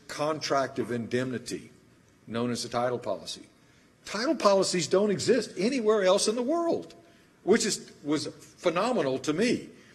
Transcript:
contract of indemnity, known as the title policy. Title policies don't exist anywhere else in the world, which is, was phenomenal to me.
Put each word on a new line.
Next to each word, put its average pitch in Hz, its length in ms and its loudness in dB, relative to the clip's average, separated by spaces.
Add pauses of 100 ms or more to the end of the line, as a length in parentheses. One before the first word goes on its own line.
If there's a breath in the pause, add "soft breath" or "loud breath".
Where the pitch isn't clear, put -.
contract 143 720 -2
of 120 140 -4
indemnity, 120 760 -6 (580)
known 117 220 -4
as 117 140 -6
the 120 60 -10
title 123 280 -2
policy. 101 440 -8 (640 soft breath)
Title 247 300 -2
policies 190 520 4
don't 202 240 4
exist 175 460 2
anywhere 214 460 2
else 196 260 4
in 220 60 -2
the 254 60 -2
world, 330 520 -2 (500 soft breath)
which 220 220 4
is, - 260 -4 (140)
was 143 220 -2
phenomenal 175 920 -2
to 151 140 -2
me. 214 340 0 (280 loud breath)